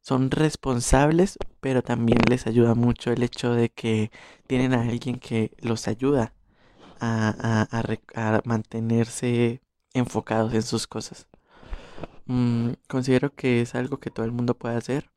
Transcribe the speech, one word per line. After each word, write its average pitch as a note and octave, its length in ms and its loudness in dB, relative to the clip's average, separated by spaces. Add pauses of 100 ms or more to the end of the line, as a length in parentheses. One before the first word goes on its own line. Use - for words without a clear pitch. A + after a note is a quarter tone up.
son C3 300 0
responsables, D3 1040 2 (240)
pero C3 220 0
también A#2 360 2 (100)
les B2 180 0
ayuda A#2 280 4
mucho A#2+ 360 0
el A#2+ 120 0
hecho A#2+ 300 -2
de A#2 160 2
que A2 420 -2 (360)
tienen B2+ 260 2
a A#2 100 2
alguien A#2+ 360 -4
que A2 320 -2 (100)
los A2+ 260 -4
ayuda B2+ 460 0 (640)
a, A2+ 300 0 (420)
a, A#2 80 -4
a - 40 -2
re-, C#3+ 180 -4 (140)
a A2 300 2
mantenerse A#2 1160 -2 (320)
enfocados A2+ 600 0
en A2+ 100 2
sus A#2 240 -4
cosas. - 400 -12 (1000)
Mm, A#2+ 460 0 (140)
considero C3 480 0
que B2 260 0
es A#2 140 -4
algo B2+ 240 -4
que - 120 -10
todo A2+ 140 -4
el A#2 80 -4
mundo A#2+ 240 -2
puede A#2 200 -6
hacer C3 400 -6